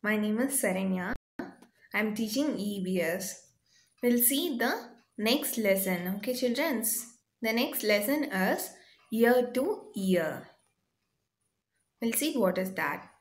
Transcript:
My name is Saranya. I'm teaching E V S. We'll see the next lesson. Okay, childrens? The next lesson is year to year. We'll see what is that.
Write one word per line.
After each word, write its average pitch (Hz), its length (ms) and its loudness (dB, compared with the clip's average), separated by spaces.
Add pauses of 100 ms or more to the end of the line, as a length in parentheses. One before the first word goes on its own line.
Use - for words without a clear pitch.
My 214 160 0
name 214 220 0
is 277 200 0
Saranya. 190 540 0 (800)
I'm 214 220 0
teaching 226 420 -2
E 202 260 -4
V 180 180 0
S. 175 480 -4 (520)
We'll 240 160 4
see 277 400 2
the 247 140 0 (440)
next 233 440 0
lesson. 190 560 0
Okay, 247 180 -6
childrens? 247 840 -2 (220)
The 220 140 0
next 262 300 -2
lesson 214 400 2
is 190 480 0 (400)
year 240 420 4
to 330 400 -2
year. 175 540 0 (1500)
We'll 233 120 -2
see 302 220 -2
what 185 220 2
is 185 160 -4
that. 156 480 -6